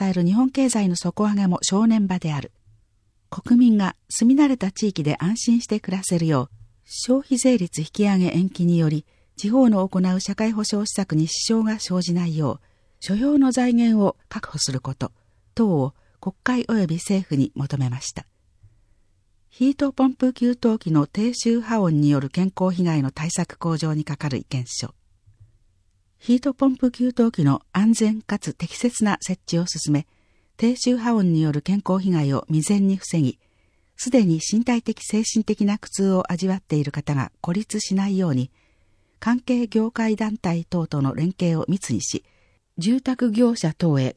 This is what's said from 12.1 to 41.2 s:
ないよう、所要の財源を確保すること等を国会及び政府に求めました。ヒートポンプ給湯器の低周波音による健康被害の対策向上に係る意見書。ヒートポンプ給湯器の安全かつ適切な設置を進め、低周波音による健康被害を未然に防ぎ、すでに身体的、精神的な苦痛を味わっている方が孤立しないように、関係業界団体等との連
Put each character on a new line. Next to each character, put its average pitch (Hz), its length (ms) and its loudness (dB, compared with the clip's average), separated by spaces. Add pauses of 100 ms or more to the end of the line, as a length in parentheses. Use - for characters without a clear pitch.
な 175 140 0
い 156 100 -4
よ 147 160 -2
う、 - 60 -10 (400)
所 - 160 -4
要 277 240 2
の 269 120 4
財 247 220 2
源 226 320 4
を - 120 0 (120)
確 - 200 -12
保 151 100 -8
す - 120 -4
る 131 100 -4
こ 135 120 -8
と - 180 -8 (440)
等 226 120 2
を 143 280 0 (260)
国 - 220 -8
会 247 220 0
及 220 200 0
び 160 120 -2
政 190 300 -2
府 151 80 -4
に - 200 2
求 139 240 -4
め 127 100 0
ま 123 120 -6
し - 120 -12
た。 - 140 -16 (1300)
ヒ 254 120 2
ー 277 40 0
ト 277 200 -2
ポ 262 140 2
ン 262 80 0
プ 254 180 0
給 240 140 -2 (140)
湯 226 160 2
器 180 140 -4
の 147 160 4
低 233 260 -2
周 233 280 0
波 220 180 -2
音 160 220 2
に 147 80 4
よ 143 100 2
る 135 80 -6
健 185 260 -2
康 185 220 -2
被 180 80 0
害 160 180 0
の 135 100 -2
対 160 200 -6
策 - 260 -6
向 165 200 -4
上 156 160 -2
に 151 100 -4
係 151 260 -6
る 135 80 -4
意 - 60 -6
見 127 240 -6
書。 - 260 -10 (1300)
ヒ 240 160 0
ー 247 60 2
ト 277 120 -2
ポ 269 140 2
ン 262 80 2
プ 247 160 0
給 247 260 -2
湯 233 140 4
器 160 140 0
の 139 160 4 (100)
安 220 220 4
全 220 280 0
か 202 160 -4
つ - 160 -6
適 - 240 -10
切 240 280 -2
な 202 160 0
設 - 260 -6
置 170 100 -2
を 175 80 0
進 156 280 -4
め、 147 140 0 (500)
低 233 180 2
周 247 220 0
波 233 180 0
音 190 160 4
に 160 100 4
よ 151 120 2
る 147 80 -2
健 196 260 0
康 190 160 0
被 190 80 2
害 147 220 2
を 131 140 -2
未 156 200 0
然 202 220 2
に 190 80 0
防 170 240 -2
ぎ、 127 180 0 (560)
す - 140 -8
で 240 160 6
に 160 160 2
身 226 240 -2
体 233 160 0
的、 - 240 -8
精 214 180 -2
神 220 220 -2
的 214 180 -2
な 202 140 0
苦 - 120 -14
痛 196 220 0
を 185 180 0
味 180 200 -2
わ 185 80 0
っ 185 40 -8
て - 140 -4
い 151 80 2
る 139 80 -4
方 147 240 -4
が 131 240 -2
孤 170 140 -4
立 214 260 -4
し - 160 -4
な 196 140 0
い 190 80 -2
よ 180 140 0
う 135 40 0
に、 127 160 -2 (720)
関 240 180 0
係 240 280 -2
業 220 220 0
界 220 280 -2
団 214 180 -4
体 170 300 -2
等 175 200 -2
と 151 160 -2
の 135 140 0
連 165 160 -2